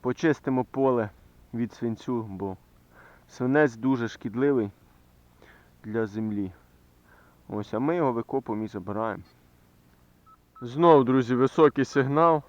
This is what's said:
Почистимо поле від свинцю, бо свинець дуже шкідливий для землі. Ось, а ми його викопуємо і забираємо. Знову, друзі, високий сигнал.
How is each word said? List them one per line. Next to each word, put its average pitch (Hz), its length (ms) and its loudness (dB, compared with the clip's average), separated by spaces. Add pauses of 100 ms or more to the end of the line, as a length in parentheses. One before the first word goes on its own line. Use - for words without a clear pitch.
Почистимо 131 600 -2
поле 123 460 -2 (440)
від 117 200 -6
свинцю, 117 500 -6
бо 95 340 -10 (720)
свинець 131 460 0
дуже 117 320 -2
шкідливий 120 640 -2 (1120)
для 110 240 -4
землі. 101 440 -6 (960)
Ось, 104 260 -8
а 107 60 -4
ми 156 160 -2
його 147 160 0
викопуємо 113 540 -6
і - 20 -12
забираємо. 101 560 -8 (1400)
Знову, 143 420 6
друзі, 127 320 2
високий 135 500 4
сигнал. 147 640 2